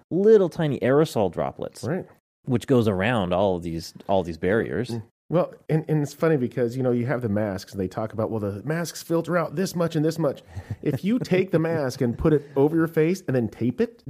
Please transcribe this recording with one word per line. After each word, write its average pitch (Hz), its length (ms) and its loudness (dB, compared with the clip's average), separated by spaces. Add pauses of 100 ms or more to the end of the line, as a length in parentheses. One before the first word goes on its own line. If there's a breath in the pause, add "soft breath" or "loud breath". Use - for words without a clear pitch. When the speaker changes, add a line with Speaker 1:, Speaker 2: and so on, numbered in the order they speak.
Speaker 1:
little 196 400 6
tiny 147 300 -2
aerosol 123 520 2
droplets, - 520 -6
Speaker 2:
Right. 160 220 -4 (400)
Speaker 1:
which 120 220 -2
goes 120 200 4
around 101 460 0
all 92 240 2
of 85 60 -6
these, 82 300 -8 (140)
all 95 160 2
these 82 140 -6
barriers. 92 540 0
Speaker 2:
Mm. 117 120 -8 (260)
Well, 165 240 0 (160)
and, 156 180 0
and 156 160 0
it's 143 100 -8
funny 165 220 2
because, 123 400 -2
you 131 80 -2
know, 127 80 2
you 120 140 0
have 127 160 -2
the 120 80 -2
masks, 101 420 -2
and 101 80 -10
they 92 80 0
talk 110 240 -6
about, 104 200 -4
"Well, 110 100 -4
the 101 240 -4
masks 165 360 -6
filter 165 360 -2
out 156 180 -4
this 180 220 -4
much 170 180 -2
and 151 80 2
this 156 160 0
much." 147 240 -2 (380 loud breath)
If 143 240 -2
you 233 140 0
take 185 320 0
the 165 80 4
mask 160 420 -2
and 120 160 0
put 156 160 4
it 143 100 2 (140)
over 151 180 4
your 160 120 2
face 165 400 0
and 135 80 0
then 117 120 2
tape 120 320 -4
it 240 300 -2